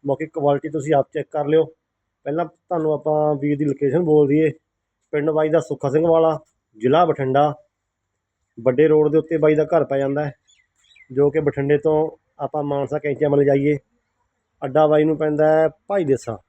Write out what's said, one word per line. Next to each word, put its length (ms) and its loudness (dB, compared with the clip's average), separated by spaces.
ਬਾਕੀ 220 -4
ਕੁਆਲਿਟੀ 440 -2
ਤੁਸੀਂ 240 -4
ਆਪ 200 0
ਚੈੱਕ 180 -8
ਕਰ 160 -4
ਲਿਓ। 160 2
ਪਹਿਲਾਂ 200 -4
ਤੁਹਾਨੂੰ 480 -6
ਆਪਾਂ 420 -2
ਵੀਰ 220 -4
ਦੀ 80 -4
ਲੋਕੇਸ਼ਨ 340 -2
ਬੋਲ 280 2
ਦਈਏ। 240 2
ਪਿੰਡ 160 -2
ਬਾਈ 200 0
ਦਾ 100 2
ਸੁੱਖਾ 300 -6
ਸਿੰਘ 180 0
ਵਾਲਾ, 320 2
ਜ਼ਿਲ੍ਹਾ 280 2
ਬਠਿੰਡਾ, 480 0
ਵੱਡੇ 300 2
ਰੋਡ 240 4
ਦੇ 60 2
ਉੱਤੇ 200 -2
ਬਾਈ 180 4
ਦਾ 80 0
ਘਰ 200 0
ਪੈ 140 -4
ਜਾਂਦਾ 280 -4
ਹੈ, 60 -8
ਜੋ 180 2
ਕਿ 100 -2
ਬਠਿੰਡੇ 380 0
ਤੋਂ 180 0
ਆਪਾਂ 240 -6
ਮਾਨਸਾ 360 -4
ਕੈਂਚੀਆਂ 300 -2
ਵੱਲ 160 2
ਜਾਈਏ, 320 0
ਅੱਡਾ 260 2
ਬਾਈ 160 2
ਨੂੰ 140 0
ਪੈਂਦਾ 300 0
ਹੈ 200 2
ਭਾਈ 160 -2
ਦੇਸਾ। 340 -4